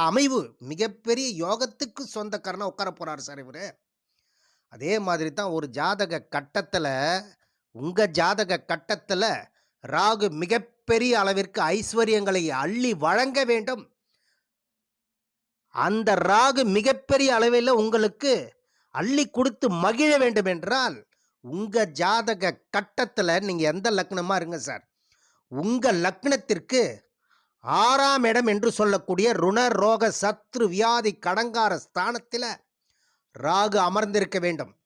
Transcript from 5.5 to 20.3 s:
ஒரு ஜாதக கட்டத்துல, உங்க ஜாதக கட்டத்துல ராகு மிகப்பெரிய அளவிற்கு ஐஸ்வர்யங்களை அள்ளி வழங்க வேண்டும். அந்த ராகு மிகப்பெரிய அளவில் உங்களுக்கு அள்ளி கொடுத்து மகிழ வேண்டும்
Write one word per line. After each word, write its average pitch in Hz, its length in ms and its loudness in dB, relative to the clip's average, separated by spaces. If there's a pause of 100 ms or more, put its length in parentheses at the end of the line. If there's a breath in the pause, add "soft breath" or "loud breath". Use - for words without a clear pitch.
ஒரு 147 140 -6
ஜாதக 165 580 -4
கட்டத்துல, 156 580 -4 (880)
உங்க 175 340 -2
ஜாதக 180 440 0 (100)
கட்டத்துல 185 600 -4 (600)
ராகு 202 500 2
மிகப்பெரிய 226 840 0
அளவிற்கு 196 480 0
ஐஸ்வர்யங்களை 208 760 0 (140)
அள்ளி 220 420 -2
வழங்க 233 480 2
வேண்டும். 233 380 -2 (1900)
அந்த 202 340 0 (120)
ராகு 240 480 4
மிகப்பெரிய 262 680 2
அளவில் 240 380 4
உங்களுக்கு 220 580 0 (640)
அள்ளி 254 340 0
கொடுத்து 254 480 0
மகிழ 226 400 2
வேண்டும் 214 360 2